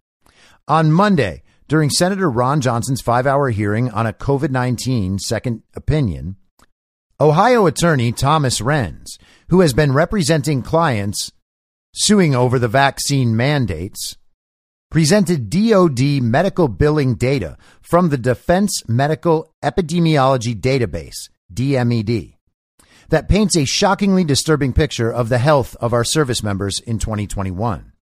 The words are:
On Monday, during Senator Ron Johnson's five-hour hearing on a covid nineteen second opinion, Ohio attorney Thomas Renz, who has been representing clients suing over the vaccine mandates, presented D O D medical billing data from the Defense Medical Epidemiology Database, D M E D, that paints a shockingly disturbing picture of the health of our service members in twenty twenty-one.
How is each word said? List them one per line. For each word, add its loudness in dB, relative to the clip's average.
On 2
Monday, 2
during 2
Senator 0
Ron 0
Johnson's -2
five-hour 0
hearing -2
on -4
a -2
covid -2
nineteen -2
second -6
opinion, -2
Ohio 4
attorney 2
Thomas 0
Renz, -4
who 6
has 4
been 2
representing 0
clients -2
suing 2
over 2
the 0
vaccine 0
mandates, -4
presented 2
D 2
O 4
D 0
medical 0
billing 0
data -4
from 2
the 0
Defense -2
Medical 0
Epidemiology 0
Database, -4
D -2
M 0
E 0
D, -6
that 0
paints 2
a 2
shockingly 2
disturbing 0
picture -2
of -2
the 0
health 2
of -2
our 0
service -2
members -4
in -6
twenty -4
twenty-one. -6